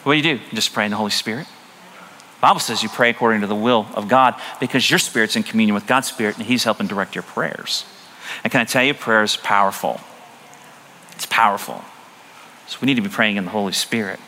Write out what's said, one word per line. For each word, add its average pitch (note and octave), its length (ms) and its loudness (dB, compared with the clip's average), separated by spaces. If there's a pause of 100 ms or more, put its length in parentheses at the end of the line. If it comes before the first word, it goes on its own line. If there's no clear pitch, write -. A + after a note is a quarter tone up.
What C#3 100 2
do D#3 40 4
you D3 60 0
do? D#3 100 2
You A2 200 -8
just A2 200 -4
pray A2 120 0
in G#2 60 -2
the G#2 60 -4
Holy G#2 120 -2
Spirit. A2+ 380 -4
The - 1000 -4
Bible F3+ 100 4
says A2 240 -4
you G#2+ 60 -4
pray A#2+ 200 2
according A2+ 320 2
to G2+ 60 -2
the G#2 80 -2
will A2 400 2
of G#2 120 -4
God, B2 280 4 (240)
because B2+ 320 0
your - 80 4
spirit's - 360 0
in A2+ 60 0
communion G#2+ 320 2
with G2+ 140 -4
God's C3 200 2
Spirit, G#2+ 300 -2
and A#2 80 -10
he's A#2+ 180 0
helping A2 220 0
direct G2 300 -4
your F2+ 80 -6
prayers. - 640 -6 (580)
And A2+ 80 -2
can B2+ 100 4
I A2+ 40 2
tell B2+ 180 2
you, C#3 100 2
prayer A2+ 300 4
is G#2 120 0
powerful. G2 640 0 (1120)
It's - 120 -10
powerful. G2+ 580 0 (840)
So - 140 -12
we C3+ 60 -2
need C3+ 80 4
to A#2 60 2
be G2 80 -2
praying G#2+ 280 2
in F#2+ 80 -4
the F2+ 60 -8
Holy G2+ 200 -2
Spirit. G2+ 560 -4